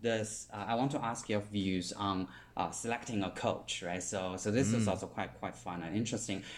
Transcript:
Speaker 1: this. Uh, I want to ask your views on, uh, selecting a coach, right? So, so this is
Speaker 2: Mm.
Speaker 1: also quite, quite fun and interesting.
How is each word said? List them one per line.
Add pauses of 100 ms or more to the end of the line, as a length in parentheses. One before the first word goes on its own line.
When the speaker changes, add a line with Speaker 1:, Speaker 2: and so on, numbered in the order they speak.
Speaker 1:
this.
Uh,
I
want
to
ask
your
views
on, (280)
uh,
selecting
a
coach,
right?
So,
so
this
is
Speaker 2:
Mm.
Speaker 1:
also
quite,
quite
fun
and
interesting. (140)